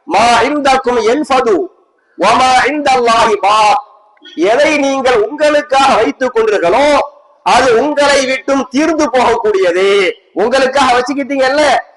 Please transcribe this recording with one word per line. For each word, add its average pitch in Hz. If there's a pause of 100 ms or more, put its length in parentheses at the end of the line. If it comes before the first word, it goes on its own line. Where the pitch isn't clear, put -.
"மா 226
இன்தக்கும் 269
யன்ஃபது, 240 (640)
வ 214
மா 254
இன்தல்லாஹி 240
பாக்." 208 (540)
எதை 285
நீங்கள் 269
உங்களுக்காக 277
வைத்துக் 247
கொண்டீர்களோ 220 (460)
அது 233
உங்களை 285
விட்டும் 262
தீர்ந்து 302
போகக்கூடியது. 196 (220)
உங்களுக்காக 254
வச்சுக்கிட்டீங்கல்ல, 269 (360)